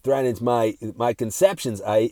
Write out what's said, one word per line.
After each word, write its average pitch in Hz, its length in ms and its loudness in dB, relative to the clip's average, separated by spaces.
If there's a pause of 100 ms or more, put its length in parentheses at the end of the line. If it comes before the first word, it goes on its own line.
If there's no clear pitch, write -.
threatens 127 400 0
my, 117 360 2 (180)
my 120 180 0
conceptions, 120 720 -2
I, 110 260 2